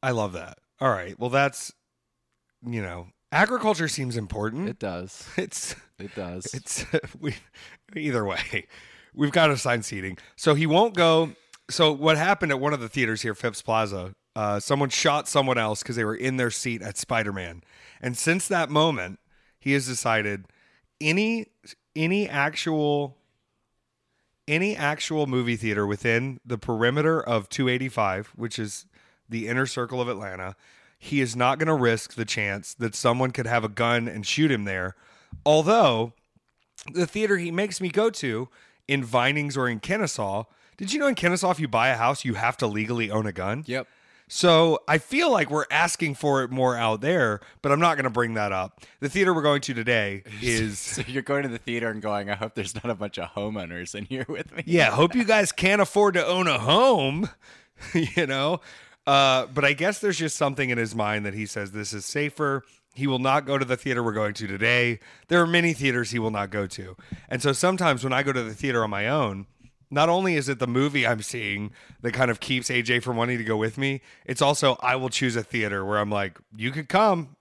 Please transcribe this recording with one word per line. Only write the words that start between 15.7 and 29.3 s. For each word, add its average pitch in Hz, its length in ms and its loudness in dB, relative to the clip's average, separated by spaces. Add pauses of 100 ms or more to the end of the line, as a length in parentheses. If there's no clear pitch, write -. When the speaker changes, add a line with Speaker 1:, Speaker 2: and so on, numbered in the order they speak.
Speaker 1:
'cause 120 140 -6
they 113 80 0
were 107 100 -2
in 131 220 -2
their 120 120 2
seat 113 320 -6
at 101 160 -10
Spider-Man. 98 640 -4 (400)
And 123 160 -6
since 175 300 0
that 170 220 0
moment, 143 500 0 (400)
he 139 140 0
has 135 140 0
decided 107 580 -2 (560)
any, 214 460 0 (500)
any 190 320 0
actual, 147 880 -2 (1300)
any 180 260 0
actual 151 540 -2
movie 123 300 0
theater 107 280 0
within 117 600 -2
the 120 120 -6
perimeter 131 640 0
of 110 280 -2
two 131 180 0
eighty-five, 117 680 -2
which 113 220 -8
is 107 280 -8 (420)
the 113 220 -6